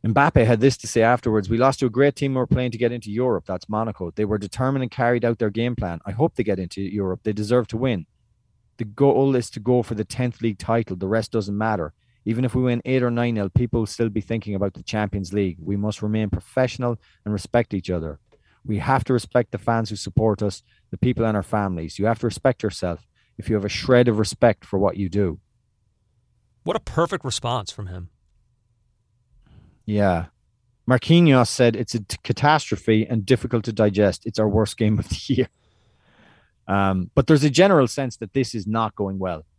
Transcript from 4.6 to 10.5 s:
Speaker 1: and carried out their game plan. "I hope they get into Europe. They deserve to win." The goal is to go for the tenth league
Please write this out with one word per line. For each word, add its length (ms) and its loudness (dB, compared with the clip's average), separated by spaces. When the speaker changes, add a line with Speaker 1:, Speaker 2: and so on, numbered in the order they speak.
Speaker 1:
and 80 -6
carried 340 0
out 140 0
their 100 0
game 260 -4
plan. 300 -6
"I 60 -6
hope 240 0
they 80 -2
get 160 -2
into 220 -8
Europe. 420 -4
They 100 -2
deserve 360 0
to 80 -6
win." 280 -2
The 80 -6
goal 500 2
is 140 -2
to 100 -12
go 220 2
for 140 -6
the 100 -4
tenth 360 -6
league 180 -2